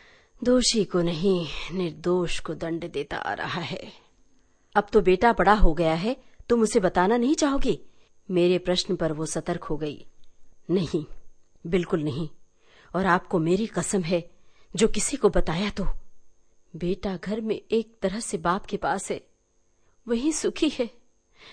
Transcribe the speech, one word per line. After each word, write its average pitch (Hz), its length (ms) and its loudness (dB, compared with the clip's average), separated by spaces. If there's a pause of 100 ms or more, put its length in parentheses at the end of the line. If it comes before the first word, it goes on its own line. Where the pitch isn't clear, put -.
(420)
दोषी 233 420 2
को 175 180 0
नहीं, 170 460 0 (240)
निर्दोष 175 680 -2
को - 140 -8
दंड 165 380 -6
देता - 260 -6
आ 98 160 -4
रहा 139 280 -6
है। 123 300 -10 (840)
अब 208 180 2
तो 214 80 6
बेटा 185 320 4
बड़ा 190 200 6
हो 190 200 8
गया 160 200 2
है, 208 220 -2 (340)
तुम 240 120 4
उसे 220 180 2
बताना 185 380 6
नहीं 254 180 2
चाहोगी? 269 440 2 (500)
मेरे 180 280 4
प्रश्न 180 380 -2
पर 165 160 -2
वो 156 140 -4
सतर्क 170 380 -6
हो 156 140 -2
गई। 151 280 -8 (640)
"नहीं, 165 360 0 (600)
बिल्कुल 170 380 -2
नहीं, 151 260 -6 (640)
और 185 100 0
आपको 175 340 2
मेरी 180 280 0
कसम 185 360 -2
है, 165 200 -2 (520)
जो 208 120 4
किसी 214 300 0
को 202 120 4
बताया 175 400 2
तो।" 196 160 -4 (880)
बेटा 180 420 -4
घर 214 240 -6
में 220 200 -4 (100)
एक 220 300 -2
तरह 190 180 -2
से 214 180 -6
बाप 175 280 -2
के 202 120 -6
पास 175 340 -4
है, 151 100 -6 (840)
वहीं 240 240 0
सुखी - 380 -2
है, 233 200 -4 (640)